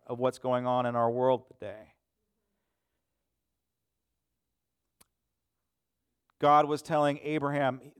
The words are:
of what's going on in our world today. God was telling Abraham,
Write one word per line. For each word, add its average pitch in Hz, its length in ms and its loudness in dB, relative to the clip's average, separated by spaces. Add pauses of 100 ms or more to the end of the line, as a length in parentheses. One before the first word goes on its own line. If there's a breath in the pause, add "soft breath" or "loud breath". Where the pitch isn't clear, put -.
of 120 140 -8
what's 127 180 0
going 123 300 -2
on 123 180 0
in 120 120 -2
our 117 120 2
world 127 380 0
today. 104 460 -18 (4000)
God 147 260 6
was 143 160 -4
telling 147 380 0
Abraham, 143 800 -4